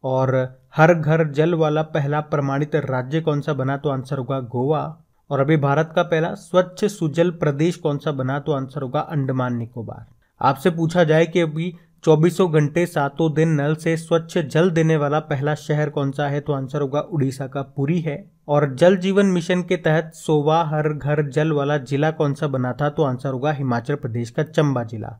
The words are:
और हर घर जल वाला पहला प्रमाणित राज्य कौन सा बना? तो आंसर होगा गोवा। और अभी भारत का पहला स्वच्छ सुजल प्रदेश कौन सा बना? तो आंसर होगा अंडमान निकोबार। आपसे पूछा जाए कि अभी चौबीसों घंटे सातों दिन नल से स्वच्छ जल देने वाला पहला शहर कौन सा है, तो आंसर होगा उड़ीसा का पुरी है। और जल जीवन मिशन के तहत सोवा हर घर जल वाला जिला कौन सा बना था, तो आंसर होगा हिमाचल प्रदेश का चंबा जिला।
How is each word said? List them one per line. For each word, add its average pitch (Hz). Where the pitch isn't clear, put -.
और 131
हर 160
घर 160
जल 151
वाला 156
पहला 147
प्रमाणित 147
राज्य 135
कौन 147
सा 151
बना? 135
तो 143
आंसर 131
होगा 131
गोवा। 127
और 139
अभी 151
भारत 143
का 175
पहला 165
स्वच्छ 185
सुजल 170
प्रदेश 156
कौन 147
सा 151
बना? 135
तो 139
आंसर 135
होगा 131
अंडमान 131
निकोबार। 117
आपसे 139
पूछा 165
जाए 156
कि 175
अभी 165
चौबीसों 165
घंटे 156
सातों 160
दिन 160
नल 147
से 165
स्वच्छ 165
जल 160
देने 160
वाला 147
पहला 147
शहर 151
कौन 143
सा 143
है, 143
तो 143
आंसर 135
होगा 143
उड़ीसा 135
का 139
पुरी 143
है। 156
और 147
जल 180
जीवन 190
मिशन 180
के 180
तहत 160
सोवा 156
हर 151
घर 147
जल 151
वाला 147
जिला 139
कौन 151
सा 151
बना 127
था, 147
तो 151
आंसर 127
होगा 135
हिमाचल 131
प्रदेश 117
का 156
चंबा 147
जिला। 107